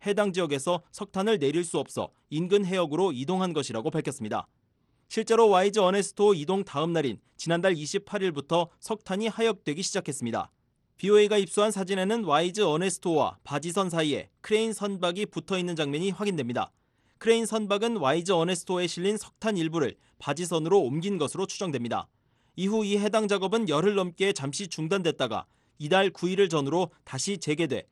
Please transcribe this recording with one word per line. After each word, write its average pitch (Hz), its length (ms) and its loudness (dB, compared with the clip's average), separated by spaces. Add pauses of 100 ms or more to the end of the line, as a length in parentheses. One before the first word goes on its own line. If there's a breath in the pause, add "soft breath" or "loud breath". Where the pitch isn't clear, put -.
해당 202 260 0
지역에서 170 500 -2 (100)
석탄을 202 480 -2
내릴 147 240 0
수 165 160 -2
없어 110 300 -6 (180)
인근 180 360 0
해역으로 175 460 0
이동한 175 420 -2
것이라고 135 380 -2
밝혔습니다. 127 560 -4 (600)
실제로 226 400 4
와이즈 196 320 4
어네스토 196 540 4
이동 180 280 -2
다음 165 300 -2
날인 139 260 0 (180)
지난달 170 400 2
이십팔 196 460 -4
일부터 165 460 0 (100)
석탄이 208 480 -4
하역되기 196 560 -2
시작했습니다. 120 680 -4 (440)
비오에이가 208 420 6
입수한 208 320 2
사진에는 196 540 -2
와이즈 175 360 2
어네스토와 160 800 0
바지선 170 460 -2
사이에 151 400 0 (140)
크레인 220 320 0
선박이 196 500 -4
붙어 190 340 -6
있는 175 160 -2
장면이 156 360 -2
확인됩니다. 139 600 -4 (440)
크레인 226 300 2
선박은 220 500 -2
와이즈 165 360 2
어네스토에 180 540 0
실린 185 300 -2
석탄 214 400 -6
일부를 160 380 0 (240 soft breath)
바지선으로 165 600 0
옮긴 165 380 0
것으로 156 300 -2
추정됩니다. 120 600 -4 (480)
이후 202 300 0
이 202 140 2
해당 214 300 2
작업은 196 420 0
열흘 175 240 4
넘게 190 400 0
잠시 156 340 -6
중단됐다가 156 800 -2 (320)
이달 185 320 2
구 175 180 -4
일을 190 220 2
전후로 160 400 0 (140 soft breath)
다시 185 340 -6
재개돼 151 540 -2